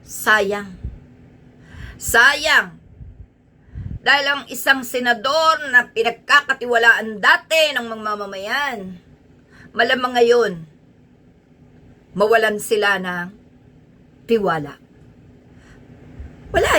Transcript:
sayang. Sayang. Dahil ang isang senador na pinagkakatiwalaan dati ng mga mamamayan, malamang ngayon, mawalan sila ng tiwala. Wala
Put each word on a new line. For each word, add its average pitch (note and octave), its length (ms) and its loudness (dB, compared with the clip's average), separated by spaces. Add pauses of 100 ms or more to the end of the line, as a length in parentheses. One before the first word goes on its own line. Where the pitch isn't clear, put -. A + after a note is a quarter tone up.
sayang. G3+ 720 -2 (1200)
Sayang. C4 800 2 (1300)
Dahil C#4 240 2
ang C#4 240 -2
isang C4+ 320 0
senador C4+ 880 0
na B3 240 4
pinagkakatiwalaan A3 1300 2
dati D#4 480 2
ng B3 160 -6
mga A3+ 160 -10
mamamayan, G#3+ 760 -6 (920)
malamang B3+ 480 -2
ngayon, A#3 340 4 (1700)
mawalan G#3+ 400 2
sila G#3 400 0
ng F3+ 460 -8 (840)
tiwala. E3+ 500 -2 (1800)
Wala E4+ 240 2